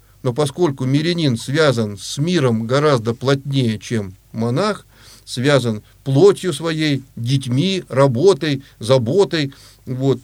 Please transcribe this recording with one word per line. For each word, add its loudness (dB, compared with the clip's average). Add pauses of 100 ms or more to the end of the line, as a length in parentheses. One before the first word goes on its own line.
(240)
но 0
поскольку -2
мирянин 0
связан 0
с -10
миром 0
гораздо 0
плотнее, -2
чем -6 (180)
монах, -2 (400)
связан 0 (200)
плотью 4
своей, -2 (100)
детьми, -2
работой, 2 (160)
заботой, 0 (320)
вот, -2